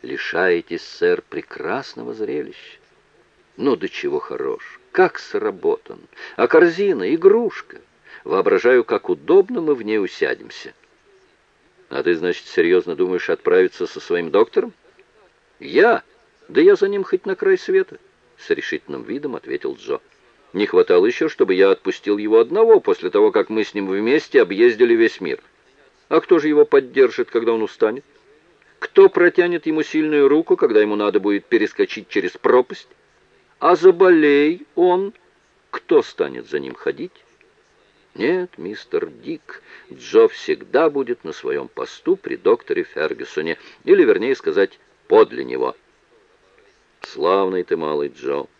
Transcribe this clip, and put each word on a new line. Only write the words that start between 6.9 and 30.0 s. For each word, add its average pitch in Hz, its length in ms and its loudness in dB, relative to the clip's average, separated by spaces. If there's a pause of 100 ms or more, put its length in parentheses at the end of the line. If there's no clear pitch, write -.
игрушка. 196 680 0 (440)
Воображаю, 98 600 2
как - 240 -4
удобно 185 520 0
мы 151 140 0
в 117 80 -8
ней 107 160 -2
усядемся». - 760 -8 (1160)
«А 69 120 -6
ты, 87 120 0
значит, 87 320 -6
серьёзно 87 500 0
думаешь 90 320 -4
отправиться 90 580 0
со - 140 -16
своим 85 300 -6
доктором?» 117 420 0 (840)
«Я? 165 440 0 (460)
Да - 120 0
я 190 160 6
за 196 120 -2
ним 202 140 -4
хоть - 240 -4
на 190 80 -6
край 190 240 0
света», — - 400 -2 (400)
с - 120 -20
решительным 73 520 -6
видом 127 340 -10
ответил 67 380 -10
Джо. - 260 -10 (540)
«Не 101 120 -2
хватало 90 380 4
ещё, - 240 0
чтобы 92 260 0
я 95 160 4
отпустил 98 460 -2
его 107 240 2
одного 220 400 4
после 92 300 -2
того, 104 220 2
как 104 180 0
мы 107 140 -2
с - 100 -12
ним 98 140 -6
вместе 117 520 0
объездили 113 540 2
весь 113 260 0
мир. 78 200 -8 (680)
А 165 120 2
кто 170 180 2
же 147 100 -2
его 147 160 4
поддержит, 131 640 0
когда 117 240 -2
он 113 100 -2
устанет? 110 400 -4 (760)
Кто 196 320 4
протянет 175 560 -2
ему 156 160 -2
сильную 151 440 0